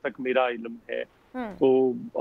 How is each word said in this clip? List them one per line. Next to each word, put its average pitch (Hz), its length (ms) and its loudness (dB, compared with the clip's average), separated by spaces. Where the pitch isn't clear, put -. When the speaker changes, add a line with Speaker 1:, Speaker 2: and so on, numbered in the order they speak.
Speaker 1:
तक 127 160 -4
मेरा 127 300 2
इल्म 117 280 -8
है, 120 140 -4
Speaker 2:
हम्म। 233 180 -8
Speaker 1:
तो 131 420 4